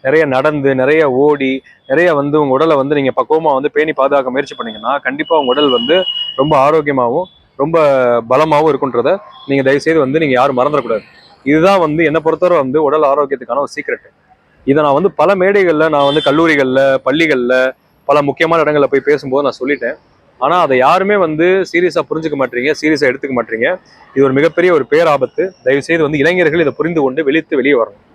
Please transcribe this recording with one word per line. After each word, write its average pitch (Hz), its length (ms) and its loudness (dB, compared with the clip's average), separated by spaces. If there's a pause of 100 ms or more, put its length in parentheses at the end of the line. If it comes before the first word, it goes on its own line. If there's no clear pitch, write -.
நிறைய 151 240 0
நடந்து, 139 480 0
நிறைய 143 360 2
ஓடி, 139 400 2 (360)
நிறைய 160 280 2
வந்து 147 260 0
உங்க 139 120 0
உடலை 156 240 2
வந்து 139 180 -2
நீங்க 135 220 0
பக்குவமா 156 360 0
வந்து 139 180 -2
பேணி 151 220 -2
பாதுகாக்க 135 380 0
முயற்சி 139 240 -6
பண்ணீங்கன்னா, 117 440 -6
கண்டிப்பா 147 400 -4
உங்க 135 120 -2
உடல் 143 200 0
வந்து 123 260 0 (400)
ரொம்ப 151 220 0
ஆரோக்கியமாவும் 143 680 0 (320)
ரொம்ப 160 180 -2 (520)
பலமாவும் 151 440 2
இருக்குன்றத 127 380 -2 (360)
நீங்க 139 160 0
தயவு 135 180 2
செய்து 160 180 0
வந்து 139 200 0
நீங்க 147 160 0
யாரும் 131 240 2
மறந்துடக்கூடாது. 123 460 -2 (380)
இதுதான் 165 380 2
வந்து 160 240 0
என்னை 156 160 0
பொறுத்தவரை 160 420 0
வந்து 135 200 -2
உடல் 151 200 2
ஆரோக்கியத்துக்கான 139 640 -2
ஒரு - 120 -10
சீக்ரெட். 139 300 -8 (600)
இதை 139 160 2
நான் 143 160 2
வந்து 185 120 0
பல 185 240 0
மேடைகள்ல, 180 540 2
நான் 143 220 2
வந்து 151 140 0
கல்லூரிகள்ல, 139 800 2
பள்ளிகள்ல, 135 500 0 (540)
பல 147 140 2
முக்கியமான 160 400 0
இடங்கள்ல 147 220 2
போய் 131 260 0
பேசும்போது 139 320 -2
நான் 131 180 -4
சொல்லிட்டேன். 131 360 -4 (440)
ஆனா 160 200 0
அதை 135 180 2
யாருமே 185 380 2
வந்து 175 560 0
சீரியஸா 170 380 0
புரிஞ்சுக்க 156 280 -6
மாட்டீங்க, 127 320 -2 (100)
சீரியஸா 151 300 0
எடுத்துக்க 135 260 -6
மாட்டீங்க. 113 300 -4 (480)
இது 135 100 2
ஒரு 131 80 2
மிகப்பெரிய 165 400 2
ஒரு 135 180 0
பேராபத்து. 151 600 0 (120)
தயவு 135 200 0
செய்து 165 200 0
வந்து 147 160 -2
இளைஞர்கள் 165 420 0
இதை 143 120 0
புரிந்து 160 300 -2
கொண்டு 135 220 -2
விழித்து 156 320 -2
வெளியே 139 180 0
வரணும். 110 300 -4 (100)